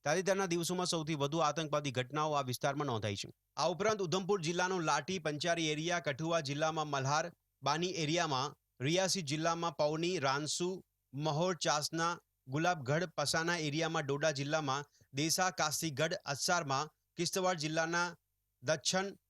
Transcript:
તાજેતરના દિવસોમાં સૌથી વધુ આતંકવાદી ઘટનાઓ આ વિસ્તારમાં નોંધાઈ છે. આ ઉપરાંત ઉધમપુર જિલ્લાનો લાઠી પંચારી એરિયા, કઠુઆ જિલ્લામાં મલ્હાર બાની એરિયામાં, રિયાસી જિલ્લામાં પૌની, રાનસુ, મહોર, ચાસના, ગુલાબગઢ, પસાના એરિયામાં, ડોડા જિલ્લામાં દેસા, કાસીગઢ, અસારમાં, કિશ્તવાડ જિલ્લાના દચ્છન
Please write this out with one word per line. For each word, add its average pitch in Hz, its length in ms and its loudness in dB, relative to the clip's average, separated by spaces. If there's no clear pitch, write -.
તાજેતરના 185 420 2
દિવસોમાં 175 400 0
સૌથી 160 280 -2
વધુ 143 260 0
આતંકવાદી 147 500 0
ઘટનાઓ 143 440 -2
આ 139 80 0
વિસ્તારમાં 139 460 -2
નોંધાઈ 104 320 -2
છે. - 80 -10
આ 143 100 2
ઉપરાંત 196 360 0
ઉધમપુર 185 380 0
જિલ્લાનો 180 400 0
લાઠી 156 380 0
પંચારી 160 540 0
એરિયા, 170 320 -2
કઠુઆ 160 360 0
જિલ્લામાં 156 520 -2
મલ્હાર 139 320 2
બાની 165 280 0
એરિયામાં, 151 520 0
રિયાસી 175 520 2
જિલ્લામાં 165 480 0
પૌની, 160 400 2
રાનસુ, 143 500 0
મહોર, 156 440 0
ચાસના, 165 560 0
ગુલાબગઢ, 160 640 0
પસાના 165 480 0
એરિયામાં, 156 480 0
ડોડા 147 260 2
જિલ્લામાં 143 560 -2
દેસા, 165 380 2
કાસીગઢ, 156 760 -2
અસારમાં, 147 680 0
કિશ્તવાડ 180 520 0
જિલ્લાના 165 420 0
દચ્છન 185 520 0